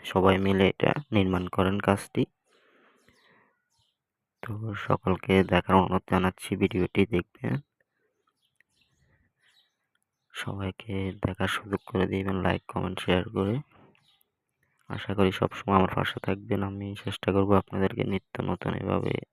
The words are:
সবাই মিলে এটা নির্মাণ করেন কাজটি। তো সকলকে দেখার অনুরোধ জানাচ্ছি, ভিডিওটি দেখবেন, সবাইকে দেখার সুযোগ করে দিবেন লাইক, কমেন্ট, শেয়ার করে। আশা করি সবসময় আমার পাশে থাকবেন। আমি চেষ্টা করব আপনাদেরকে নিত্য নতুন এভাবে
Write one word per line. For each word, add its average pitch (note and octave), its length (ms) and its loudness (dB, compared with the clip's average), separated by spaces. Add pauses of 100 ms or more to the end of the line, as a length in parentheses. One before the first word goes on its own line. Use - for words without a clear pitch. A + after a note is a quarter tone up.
সবাই F#2+ 340 4
মিলে G2 300 4
এটা - 240 2 (180)
নির্মাণ F#2 420 2
করেন F#2+ 280 0
কাজটি। - 420 0 (2250)
তো A2+ 100 -10 (340)
সকলকে F#2+ 480 0 (100)
দেখার F3+ 320 2
অনুরোধ F#3 340 4
জানাচ্ছি, F#3 460 0
ভিডিওটি F#2+ 500 0
দেখবেন, A2 480 -4 (2750)
সবাইকে G2 600 -8 (280)
দেখার F#2+ 340 -2
সুযোগ G2 300 -4
করে F#2+ 240 0
দিবেন F#2+ 320 -2
লাইক, F2+ 260 0
কমেন্ট, F#2 320 -6
শেয়ার F2+ 240 0 (100)
করে। G2 200 0 (1400)
আশা - 240 -6
করি G2 180 4
সবসময় - 460 0
আমার F#2+ 160 4
পাশে - 320 -2
থাকবেন। G2+ 420 -2
আমি G2+ 180 -8 (100)
চেষ্টা - 360 -6
করব G2 180 2 (120)
আপনাদেরকে G2 480 -2
নিত্য - 320 -6
নতুন F#2 320 -4
এভাবে F#2+ 400 -2 (180)